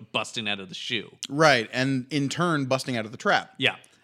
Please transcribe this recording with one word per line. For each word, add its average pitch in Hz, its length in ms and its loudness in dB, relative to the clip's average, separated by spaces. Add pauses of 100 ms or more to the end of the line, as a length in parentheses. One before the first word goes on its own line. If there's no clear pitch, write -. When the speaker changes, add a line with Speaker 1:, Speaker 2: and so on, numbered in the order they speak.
(120)
Speaker 1:
busting 110 360 -4
out 101 120 -2
of 95 100 -12
the 85 60 -14
shoe. - 340 -6 (180)
Speaker 2:
Right, 139 460 6
and 131 380 0
in 143 180 0
turn 156 360 0
busting 131 320 0
out 110 80 -4
of 107 60 -12
the 131 60 -16
trap. - 400 0
Speaker 1:
Yeah. 127 200 2 (260)